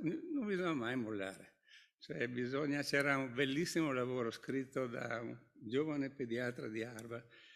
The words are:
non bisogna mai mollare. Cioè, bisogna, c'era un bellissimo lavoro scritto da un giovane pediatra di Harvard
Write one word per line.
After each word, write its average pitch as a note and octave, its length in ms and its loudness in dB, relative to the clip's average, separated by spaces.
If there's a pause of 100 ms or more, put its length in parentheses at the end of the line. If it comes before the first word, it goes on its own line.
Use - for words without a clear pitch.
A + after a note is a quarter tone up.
non C#4 440 -2
bisogna F3+ 280 2
mai B2 220 0
mollare. G#2 600 -4 (440)
Cioè, - 280 -2
bisogna, C3+ 540 0
c'era C#3+ 360 4
un C3 160 0
bellissimo C#3+ 580 2
lavoro B2+ 400 2
scritto C3 560 -2
da A#2 320 -2
un A#2+ 180 -4 (160)
giovane C#3 580 2
pediatra B2 560 0
di A2 160 -2
Harvard A#2 440 -6 (280)